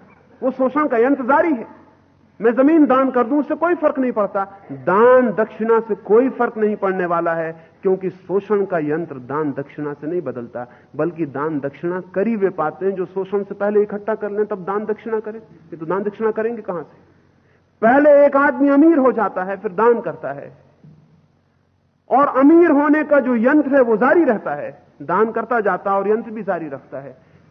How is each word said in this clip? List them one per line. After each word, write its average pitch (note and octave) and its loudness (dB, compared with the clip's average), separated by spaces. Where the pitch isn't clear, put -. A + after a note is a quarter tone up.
वो C4 0
शोषण C4 0
का B3 -2
यंत्र C4+ 2
जारी D#4 2
है। - -10
मैं A3+ 2
जमीन D4 4
दान C4 2
कर A#3+ 0
दूं, C#4+ 0
उससे D#4 -4
कोई E4 0
फर्क D4 -2
नहीं B3+ -2
पड़ता। G3 -6
दान G#3+ 4
दक्षिणा A3 -2
से A3 -6
कोई A3 2
फर्क A#3+ -4
नहीं G#3+ -2
पड़ने F#3+ -2
वाला E3+ -2
है, E3 -8
क्योंकि F#3+ -2
शोषण G3 -4
का F#3 -4
यंत्र D#3 -6
दान C3+ -6
दक्षिणा D3 -10
से D3 -14
नहीं F3 -6
बदलता, A#2+ -10
बल्कि E3 -4
दान C#3+ -6
दक्षिणा E3+ -6
करीब G3+ -4
वे F#3+ 2
पाते D#3 -6
हैं G3 -2
जो F#3 -6
शोषण G3 -6
से G3+ -12
पहले G3+ 0
इकट्ठा G#3 -6
कर G#3 -6
लें, G#3 -4
तब G3+ -8
दान G3+ -4
दक्षिणा G#3+ -6
करें। G#3+ -12
ये - -20
तो D#3+ -12
दान F3+ -4
दक्षिणा G#3 -4
करेंगे A3 -6
कहां F3 -8
से? - -20
पहले C#4+ 6
एक C4+ 2
आदमी C#4+ 2
अमीर D4+ 6
हो B3+ 4
जाता F#3+ -4
है, G3 -8
फिर G3 -8
दान A3 2
करता D3+ -8
है, C#3 -16
और C#4 4
अमीर D#4+ 6
होने D4 2
का D4 2
जो B3 0
यंत्र C4+ 2
है C#4 6
वो A#3 2
जारी D4 4
रहता G3+ -2
है, C#3 -10
दान F#3+ 0
करता A3+ -4
जाता G3 -2
है G3 0
और G3 -2
यंत्र A3+ -2
भी G#3+ -10
जारी E3+ -6
रखता C3+ -14
है। C3+ -18